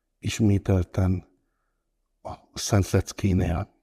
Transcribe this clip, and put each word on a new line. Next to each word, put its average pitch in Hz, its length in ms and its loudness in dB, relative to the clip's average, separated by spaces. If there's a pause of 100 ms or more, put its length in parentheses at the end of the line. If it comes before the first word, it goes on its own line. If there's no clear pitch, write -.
(200)
ismételten 95 1080 0 (920)
a - 140 -14 (180)
Szent - 380 0
Leckénél. 90 920 -2